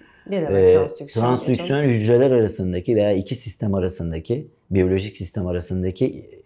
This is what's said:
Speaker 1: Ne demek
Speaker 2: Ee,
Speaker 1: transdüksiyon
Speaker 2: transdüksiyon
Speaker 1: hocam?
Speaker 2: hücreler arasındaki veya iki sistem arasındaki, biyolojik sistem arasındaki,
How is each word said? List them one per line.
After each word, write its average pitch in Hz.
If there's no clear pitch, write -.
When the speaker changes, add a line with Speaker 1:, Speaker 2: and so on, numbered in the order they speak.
Speaker 1:
Ne 196
demek 95
Speaker 2:
Ee, 92
Speaker 1:
transdüksiyon 113
Speaker 2:
transdüksiyon 127
Speaker 1:
hocam? 139
Speaker 2:
hücreler 120
arasındaki 95
veya 104
iki 95
sistem -
arasındaki, 85
biyolojik 95
sistem 90
arasındaki, 92